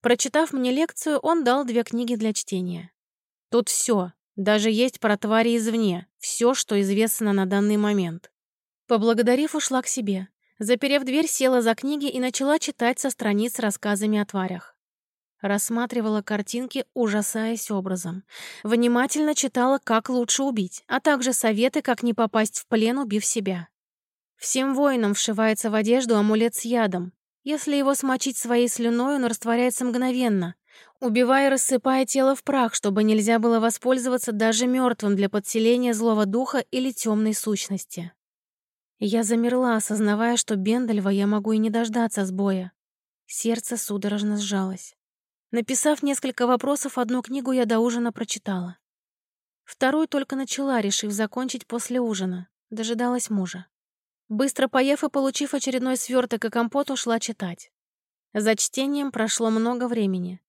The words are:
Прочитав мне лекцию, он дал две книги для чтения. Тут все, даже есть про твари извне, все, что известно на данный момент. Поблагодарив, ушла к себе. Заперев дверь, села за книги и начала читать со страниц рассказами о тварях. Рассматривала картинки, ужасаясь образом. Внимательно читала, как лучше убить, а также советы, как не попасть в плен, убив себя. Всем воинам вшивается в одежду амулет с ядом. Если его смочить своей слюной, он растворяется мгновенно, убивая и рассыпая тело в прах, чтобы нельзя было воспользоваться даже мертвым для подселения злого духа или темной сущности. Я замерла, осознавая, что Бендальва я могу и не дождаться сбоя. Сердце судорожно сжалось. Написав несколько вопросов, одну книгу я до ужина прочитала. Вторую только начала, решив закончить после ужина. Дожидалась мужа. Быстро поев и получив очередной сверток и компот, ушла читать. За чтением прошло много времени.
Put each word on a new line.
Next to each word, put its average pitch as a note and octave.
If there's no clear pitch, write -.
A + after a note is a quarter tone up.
Прочитав D4+
мне B3+
лекцию, D4+
он D#4+
дал C4
две A#3
книги A#3+
для A3
чтения. F3+
Тут A#3
все, F#3
даже G#3
есть A#3+
про G#3
твари A3+
извне, A3
все, -
что G#3
известно G3+
на F#3+
данный G3+
момент. G3
Поблагодарив, A#3
ушла C4+
к -
себе. G3
Заперев C4+
дверь, C#4+
села B3+
за A3+
книги C#4+
и B3+
начала C4+
читать B3
со C4+
страниц G#3+
рассказами G#3
о G#3
тварях. F#3
Рассматривала A3
картинки, A#3+
ужасаясь A3
образом. F#3
Внимательно A#3+
читала, C4
как A3+
лучше B3
убить, G#3+
а C4
также C4
советы, A#3
как B3
не A#3+
попасть A3
в -
плен, A#3
убив G#3+
себя. F#3+
Всем C4
воинам B3+
вшивается A3
в G#3
одежду A3+
амулет G#3+
с -
ядом. G3
Если D4
его C#4
смочить C4
своей A#3+
слюной, A#3+
он C4
растворяется A#3+
мгновенно, A#3+
убивая B3
и C4+
рассыпая C4
тело C4+
в -
прах, C4
чтобы G#3
нельзя A3
было A3+
воспользоваться B3
даже A3
мертвым B3
для G3
подселения A3+
злого G#3+
духа B3+
или B3+
темной G#3+
сущности. F#3+
Я G#3+
замерла, A#3+
осознавая, G#3+
что A3
Бендальва G#3+
я G3+
могу G#3
и A3
не A3
дождаться A3+
сбоя. F#3
Сердце A#3
судорожно G#3
сжалось. F#3+
Написав C4
несколько C4
вопросов, C4
одну B3
книгу C4
я B3+
до A3+
ужина A#3
прочитала. F#3
Вторую D4
только C#4
начала, C4+
решив G3+
закончить A3
после A#3+
ужина. F#3
Дожидалась A#3
мужа. F#3
Быстро C4
поев C4+
и D4+
получив C4+
очередной C4
сверток B3
и A3
компот, A#3+
ушла A#3+
читать. F#3+
За G#3+
чтением C#4
прошло A3
много A#3
времени. F#3